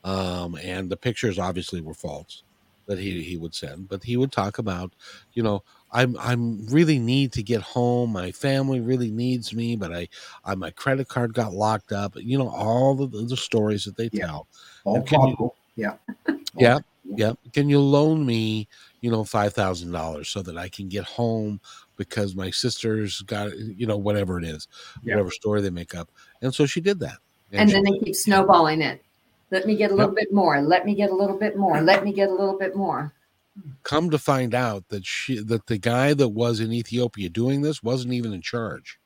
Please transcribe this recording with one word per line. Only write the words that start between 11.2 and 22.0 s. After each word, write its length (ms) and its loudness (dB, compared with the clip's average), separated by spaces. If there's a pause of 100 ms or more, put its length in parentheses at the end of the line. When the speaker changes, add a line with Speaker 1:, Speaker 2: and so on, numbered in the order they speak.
Speaker 1:
got 200 -2
locked 400 0
up." 240 -4
You 200 -2
know, 120 0
all 460 2
the, 120 -2 (180)
the 120 -4
stories 480 0
that 100 -12
they 160 -4
Speaker 2:
Yeah. 140 -4
Speaker 1:
tell. 220 -10 (360)
Speaker 2:
All 140 0
Speaker 1:
And 100 -2
can 140 6
you 140 6
Speaker 2:
plausible. 200 -4 (220)
Yeah. 180 -4 (320)
<laughs> 100 -2 (200)
Speaker 1:
Yeah. 180 8
Speaker 2:
All 60 -2 (240)
Speaker 1:
Yeah. 280 0 (200)
"Can 160 2
you 100 6
loan 460 4
me, 420 0 (320)
you 100 -2
know, 140 0
five 300 0
thousand 400 -2
dollars 340 -6
so 140 -6
that 160 -10
I 100 -8
can 220 -10
get 160 -6
home 560 -4 (340)
because 400 -4